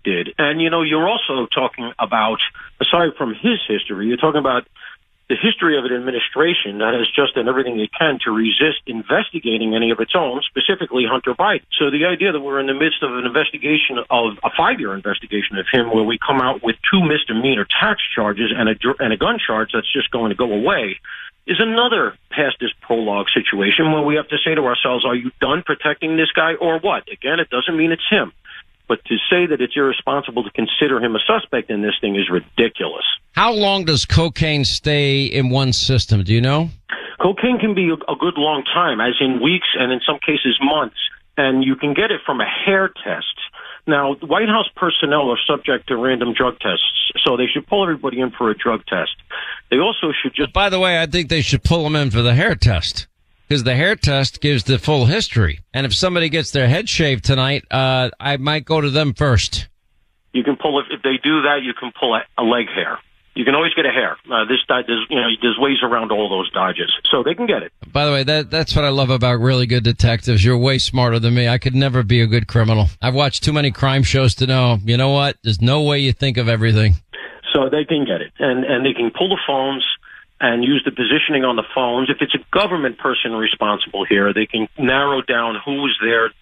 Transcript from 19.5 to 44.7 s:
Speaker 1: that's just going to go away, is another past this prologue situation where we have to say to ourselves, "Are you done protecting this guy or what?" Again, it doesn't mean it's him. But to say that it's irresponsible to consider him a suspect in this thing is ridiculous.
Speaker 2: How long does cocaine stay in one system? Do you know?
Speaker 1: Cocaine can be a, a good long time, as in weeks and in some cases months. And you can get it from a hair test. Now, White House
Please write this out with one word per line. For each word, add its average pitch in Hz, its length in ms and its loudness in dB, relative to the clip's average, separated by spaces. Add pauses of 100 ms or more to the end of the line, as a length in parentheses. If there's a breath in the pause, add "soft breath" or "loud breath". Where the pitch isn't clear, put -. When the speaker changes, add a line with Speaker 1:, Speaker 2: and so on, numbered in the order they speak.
Speaker 1:
that's 110 180 -4
just 135 200 -2
going 113 180 -2
to 98 60 -4
go 117 160 0
away, 113 480 -2 (480 loud breath)
is 185 100 0
another 226 580 0 (140)
past 139 300 -2
this 123 100 -4 (100)
prologue 104 540 -2
situation 107 560 2
where 156 120 2
we 147 120 2
have 151 140 -2
to 147 160 -2
say 160 100 0
to 147 80 0
ourselves, 127 420 0
"Are 123 120 0
you 123 240 -6
done 147 260 0
protecting 156 500 -2
this 160 200 2
guy 165 180 2
or 165 240 0
what?" 151 320 -2
Again, 143 300 -2
it 160 100 -4
doesn't 127 260 -2
mean 165 140 2
it's 160 180 -2
him. 156 240 0 (560 loud breath)
But - 180 -2
to 117 100 0 (120)
say 180 180 4
that 151 140 -2
it's 123 160 -2
irresponsible 135 680 -2
to 101 80 -10
consider 127 480 0
him 113 160 0
a - 100 0
suspect 139 440 -2
in 104 120 -2
this 104 180 0
thing 101 140 -2
is 98 160 -2
ridiculous. 90 720 -2 (300)
Speaker 2:
How 214 200 2
long 196 320 2
does 156 200 0
cocaine 156 600 2
stay 143 600 0
in 131 260 0
one 131 220 2
system? 113 500 2
Do 92 100 0
you 117 80 6
know? 147 300 2 (500 loud breath)
Speaker 1:
Cocaine 214 380 2
can 214 160 0
be 180 160 2
a, 160 40 0
a 151 220 -6
good 165 220 -2
long 147 240 0
time, 151 380 0
as 123 200 0
in 131 220 2
weeks 170 320 2
and 127 160 0
in 123 160 -2
some 147 140 -2
cases 135 420 0
months. 143 340 0 (400 loud breath)
And 135 280 2
you 135 100 2
can 143 200 -2
get 208 180 0
it 165 120 -4
from 131 160 -2
a 104 60 0
hair 190 460 0 (100)
test. - 320 -6 (540 loud breath)
Now, 143 260 2
White 170 340 0
House 208 280 2